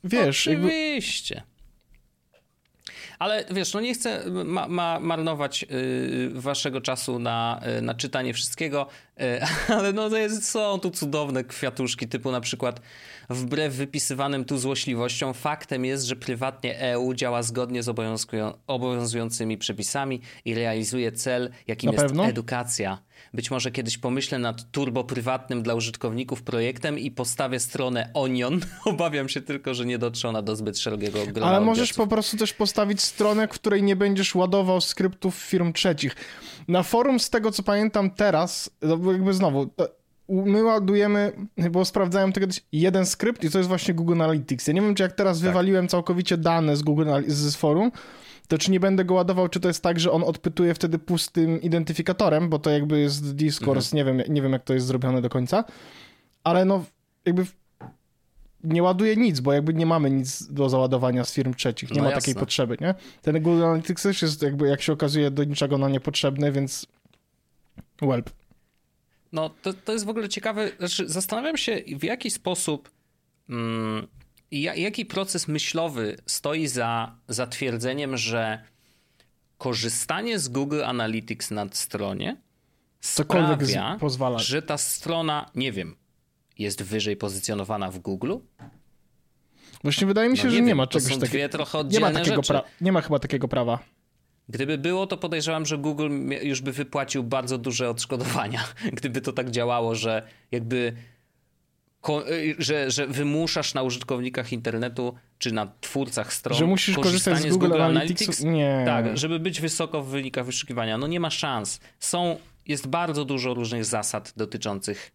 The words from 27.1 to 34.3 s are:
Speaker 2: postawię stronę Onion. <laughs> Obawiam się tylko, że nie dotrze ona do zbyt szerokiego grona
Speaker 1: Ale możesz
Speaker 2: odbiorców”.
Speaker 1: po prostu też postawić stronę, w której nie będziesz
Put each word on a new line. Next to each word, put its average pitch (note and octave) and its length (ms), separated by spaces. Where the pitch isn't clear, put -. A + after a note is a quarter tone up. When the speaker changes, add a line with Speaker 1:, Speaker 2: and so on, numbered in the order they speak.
Speaker 2:
postawię B2+ 480
stronę A#2+ 540
Onion. C3 460
<laughs> - 120
Obawiam D3+ 440
się C#3 120
tylko, C#3 320
że B2 120
nie B2 120
dotrze A#2+ 320
ona A2 120
do G#2+ 140
zbyt G#2+ 240
szerokiego G#2 480
grona G#2+ 200
Speaker 1:
Ale G3 180
możesz A3+ 260
Speaker 2:
odbiorców”. - 140
Speaker 1:
po - 20
prostu G#3+ 300
też G#3+ 160
postawić G#3 480
stronę, G#3+ 460
w - 40
której G3+ 320
nie G3 120
będziesz G3 400